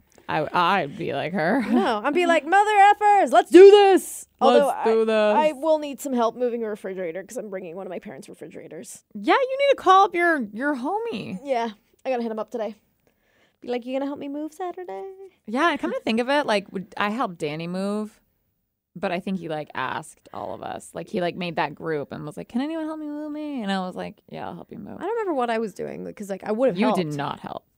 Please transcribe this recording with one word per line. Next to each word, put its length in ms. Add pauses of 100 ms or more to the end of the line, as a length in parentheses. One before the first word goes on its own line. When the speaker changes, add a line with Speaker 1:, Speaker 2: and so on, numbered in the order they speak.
(300)
Speaker 1:
I, 240
I'd 440
be 160
like 200
her. 340
<laughs> 20
Speaker 2:
No, 360
I'd 80
be 120
like, 200
"Mother 260
effers, 640
let's 180
do 180
this." 600 (100)
Although 280
Speaker 1:
Let's 180
do 160
Speaker 2:
I, 40
Speaker 1:
this. 320 (120)
Speaker 2:
I 20
will 280
need 200
some 140
help 240
moving 260
a 60
refrigerator 520
'cause 140
I'm 140
bringing 260
one 100
of 40
my 100
parents' 300
refrigerators. 760 (100)
Speaker 1:
Yeah, 200
you 260
need 120
to 40
call 300
up 100
your, 260 (120)
your 240
homie. 680
Speaker 2:
Yeah, 280 (340)
I 60
gotta 120
hit 80
him 80
up 100
today. 260 (840)
Be 80
like, 180
"You 80
gonna 120
help 140
me 100
move 240
Saturday?" 500 (440)
Speaker 1:
Yeah, 240
and 100
come 100
to 80
think 220
of 80
it, 160
like, 260
would, 240
I 140
helped 300
Danny 280
move, 540 (720)
but 160
I 100
think 180
he, 80
like, 260
asked 600
all 200
of 80
us. 320
Like, 140
he, 140
like, 160
made 180
that 180
group 380
and 140
was 100
like, 140
"Can 120
anyone 240
help 140
me 80
move 240
me?" 320
And 80
I 140
was 100
like, 340
"Yeah, 180
I'll 80
help 160
you 80
move." 200
Speaker 2:
I 40
don't 80
remember 220
what 160
I 100
was 140
doing 400
'cause, 160
like, 140
I 80
would've 260
Speaker 1:
You 100
Speaker 2:
helped. 100
Speaker 1:
did 160
not 260
help. 240 (140)